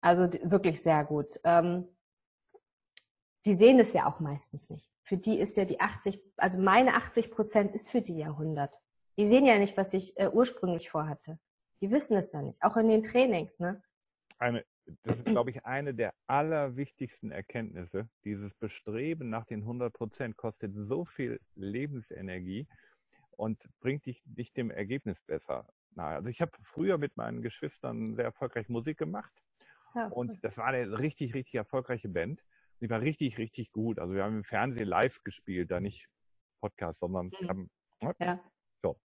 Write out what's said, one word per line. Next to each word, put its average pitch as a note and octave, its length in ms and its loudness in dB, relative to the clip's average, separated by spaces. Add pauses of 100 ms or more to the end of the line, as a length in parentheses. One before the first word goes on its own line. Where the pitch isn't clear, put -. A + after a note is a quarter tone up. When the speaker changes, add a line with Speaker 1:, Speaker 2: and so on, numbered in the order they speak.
Speaker 1:
Also F3 260 6
d-, F3 160 -2
wirklich F#3 400 2
sehr D#3 220 4
gut. D3 400 -4
Ähm, F3 420 4 (1600)
die G#3 100 6
sehen A#3+ 260 12
es A3 120 6
ja - 140 2
auch - 140 -4
meistens C#3+ 500 -8
nicht. D#3+ 200 -16 (120)
Für - 140 -4
die G#3+ 220 0
ist - 180 0
ja G3 80 4
die - 160 -2
achtzig, G3 400 2 (160)
also F#3 220 2
meine G3+ 360 8
achtzig - 360 2
Prozent G#3 440 2
ist - 160 -8
für A#3+ 120 2
die E3+ 160 -6
ja D3+ 180 -4
hundert. D3+ 440 -4 (360)
Die G#3 100 4
sehen B3+ 200 8
ja A3+ 120 8
nicht, G3+ 180 2
was F#3+ 180 0
ich, F#3 240 -4
äh, G3 100 2
ursprünglich F#3 600 0
vorhatte. D#3 480 -6 (440)
Die G3 80 -2
wissen B3+ 260 2
es F#3 160 0
ja D3 80 -6
nicht, C#3 220 -6
auch F3+ 160 4
in A3 100 6
den A3 140 6
Trainings, A3 560 0
ne? F#3 240 -4 (560)
Speaker 2:
Eine, A#2+ 260 -2 (400)
das A#2 140 -2
ist, B2 120 -4
glaub G3+ 180 2
ich, A#2+ 160 -12
eine C3+ 300 -6
der A2 200 -4 (120)
allerwichtigsten C#3 1040 -4
Erkenntnisse. G2 800 -8 (160)
Dieses G#2 300 -8
Bestreben B2 760 -8
nach A2+ 140 -6
den G#2+ 200 -10
hundert A#2+ 280 -6
Prozent A2+ 440 -10
kostet G#2+ 380 -8
so G#2+ 300 -6
viel A#2+ 360 -8 (140)
Lebensenergie G2+ 1120 -8 (640)
und A2 380 -8 (120)
bringt C#3 260 -4
dich B2+ 200 -12
nicht A#2+ 300 -12
dem A#2+ 140 -4
Ergebnis G#2 520 -8
besser C2+ 460 -8 (220)
nahe. D#2+ 260 -8
Also F#2 120 -8
ich A#2+ 140 -8
hab E3 220 -6
früher F3+ 340 -2
mit C#3+ 180 -6
meinen A#2 260 -8
Geschwistern A2+ 720 -8
sehr A#2+ 80 -2
erfolgreich A#2 440 -8
Musik A#2+ 300 -6
gemacht. E3 340 -8 (640)
Speaker 1:
Ja, A3+ 160 -6
Speaker 2:
Und - 180 -6
Speaker 1:
cool. G#3+ 140 -12
Speaker 2:
das G#2+ 160 -8
war A2+ 80 -4
eine A#2+ 320 -4
richtig, C3+ 360 -6
richtig B2+ 200 -8
erfolgreiche B2 540 -6
Band. F2+ 360 -6 (360)
Die A#2 100 -6
war A2+ 100 -2
richtig, C#3 380 -2
richtig A2+ 340 -8
gut. A2 260 -2
Also F2+ 160 -6
wir G2 100 0
haben G#2+ 140 -2
im G2+ 60 -8
Fernsehen A2+ 440 -2
live G2 360 0
gespielt, F2+ 460 -6
da F2+ 100 -2
nicht - 280 -8 (520)
Podcast, - 400 -8
sondern F2+ 400 -6
Speaker 1:
Mhm. F2+ 80 -8
Speaker 2:
haben, F#2 220 -8 (300)
ne? C#3 200 -4
Speaker 1:
Ja. F3+ 320 -6 (300)
Speaker 2:
So. - 260 -4